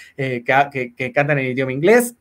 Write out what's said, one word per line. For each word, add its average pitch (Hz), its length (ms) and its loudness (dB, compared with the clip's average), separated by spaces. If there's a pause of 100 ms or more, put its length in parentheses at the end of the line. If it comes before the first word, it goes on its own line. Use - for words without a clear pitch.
(180)
eh, 127 260 -4
que, 135 260 2
que, 127 240 -8
que 127 180 -8
cantan 143 260 0
en 131 80 -2
idioma 131 260 -4
inglés. 214 480 2